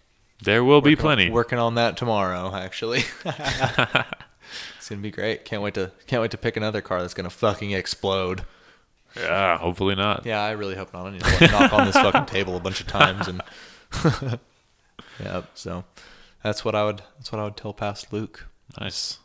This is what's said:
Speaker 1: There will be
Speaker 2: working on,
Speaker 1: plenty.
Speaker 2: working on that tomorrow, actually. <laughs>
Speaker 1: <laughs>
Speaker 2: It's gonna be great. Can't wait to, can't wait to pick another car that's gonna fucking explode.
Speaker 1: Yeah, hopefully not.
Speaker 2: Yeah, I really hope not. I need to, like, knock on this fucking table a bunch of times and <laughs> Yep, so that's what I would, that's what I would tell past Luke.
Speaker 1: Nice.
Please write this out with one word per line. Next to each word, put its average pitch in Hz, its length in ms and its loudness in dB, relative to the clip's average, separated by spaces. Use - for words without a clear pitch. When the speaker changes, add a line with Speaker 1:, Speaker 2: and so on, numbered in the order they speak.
Speaker 1:
There 107 200 4
will 143 180 8
be 147 100 8
Speaker 2:
working 151 80 4
on, 151 160 2
Speaker 1:
plenty. 95 160 4
Speaker 2:
working 120 280 0
on 117 160 0
that 117 220 2
tomorrow, 95 580 0
actually. 113 540 -4
<laughs> - 40 -12
Speaker 1:
<laughs> 131 800 0
Speaker 2:
It's - 140 -16
gonna 101 100 -8
be 104 100 -8
great. 101 320 -4
Can't 107 180 -8
wait 104 120 -4
to, 92 180 -4
can't 120 160 0
wait 113 100 -2
to 110 60 -10
pick - 180 -2
another 107 240 -2
car 90 220 -4
that's 90 120 -8
gonna 90 160 -8
fucking 101 420 -2
explode. 95 720 -2
Speaker 1:
Yeah, 87 400 2
hopefully 90 380 0
not. 101 300 -2
Speaker 2:
Yeah, 107 160 -2
I 107 100 -2
really 101 240 -6
hope 95 180 -12
not. 90 140 -10
I 98 40 -12
need 92 100 -12
to, - 80 2
like, 165 100 10
knock 262 220 6
on 107 140 6
this 98 80 2
fucking 254 320 4
table 92 280 -2
a 90 60 -4
bunch 95 180 -4
of - 80 -10
times 95 400 2
and 90 140 -8
<laughs> 127 480 0
Yep, 92 340 -8
so 90 280 -10
that's 107 220 -4
what 110 100 -2
I 104 120 2
would, 101 160 -4
that's 123 160 -16
what 110 80 -4
I - 20 -4
would 104 140 -8
tell 104 160 -10
past - 400 -8
Luke. 107 340 -8
Speaker 1:
Nice. - 460 -8